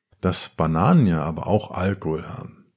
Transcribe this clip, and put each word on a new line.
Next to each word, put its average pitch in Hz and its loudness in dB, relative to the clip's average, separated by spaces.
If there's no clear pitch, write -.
dass - -2
Bananen 95 4
ja 80 0
aber 80 -6
auch 104 0
Alkohol 92 -4
haben. - -14